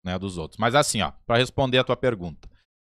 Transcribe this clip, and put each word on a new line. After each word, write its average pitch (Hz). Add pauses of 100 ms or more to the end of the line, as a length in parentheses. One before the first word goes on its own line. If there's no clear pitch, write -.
né, 92
dos 92
outros. 78
Mas 117
assim, 143
ó, - (160)
pra 117
responder 127
a 123
tua 123
pergunta, 90 (340)